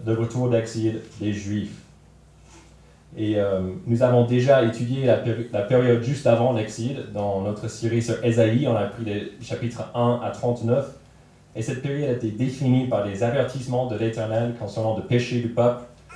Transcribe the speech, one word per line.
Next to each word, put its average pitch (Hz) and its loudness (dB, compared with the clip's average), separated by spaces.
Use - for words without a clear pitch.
le 110 0
retour 117 0
d'exil 113 0
des 104 -2
Juifs. 98 -4
Et, 107 0
euh, 95 0
nous 117 2
avons 123 6
déjà 123 6
étudié 123 0
la 117 4
péri-, 113 -4
la - 0
période 123 4
juste - -2
avant 120 4
l'exil 117 -4
dans 101 -2
notre 104 -4
série 117 0
sur 113 -2
Ésaïe. 117 4
On 117 2
a 101 0
pris 117 -6
les 101 -6
chapitres - -6
un 120 2
à 101 -4
trente-neuf. 120 0
Et 113 -6
cette 120 -6
période 143 -2
a 123 2
été 113 -4
définie 127 0
par 101 0
les 101 -4
avertissements 123 -2
de 110 -4
l'Éternel 113 -2
concernant 110 -4
le 92 -6
péché 120 0
du 113 -2
peuple. 120 2